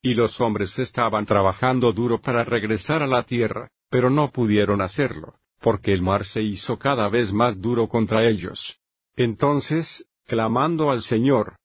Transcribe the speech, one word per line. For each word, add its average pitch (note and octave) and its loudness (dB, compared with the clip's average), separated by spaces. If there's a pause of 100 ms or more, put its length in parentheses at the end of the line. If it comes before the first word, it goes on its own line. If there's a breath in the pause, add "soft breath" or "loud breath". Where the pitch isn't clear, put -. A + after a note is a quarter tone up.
Y B2+ -2
los A2+ 0
hombres G#2 -2
estaban A2 -2
trabajando A#2 2
duro A2+ -2
para A#2+ 0
regresar A#2 -2
a C#3 -2
la B2+ 0
tierra, A2+ -4 (200)
pero B2+ 2
no C#3+ 0
pudieron G#2 2
hacerlo, F#2 -6 (240)
porque G2+ 2
el F#2 2
mar G2 0
se A2 -6
hizo G#2+ -4
cada B2 0
vez A2 0
más G#2 0
duro A#2 0
contra A2 2
ellos. F#2 -4 (360)
Entonces, C#3+ -2 (180)
clamando C3 0
al A#2+ 0
Señor A#2+ 0